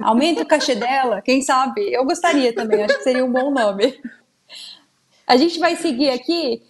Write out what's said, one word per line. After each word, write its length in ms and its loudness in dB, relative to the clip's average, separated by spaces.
Aumenta 400 2
o 40 -2
cachê 300 2
dela, 460 -2
quem 200 2
sabe? 520 0
Eu 100 0
gostaria 500 2
também, 300 0
acho 140 2
que 60 -10
seria 200 0
um 80 -2
bom 200 0
nome. 460 0
A 120 4
gente 220 2
vai 180 0
seguir 320 -2
aqui. 600 -4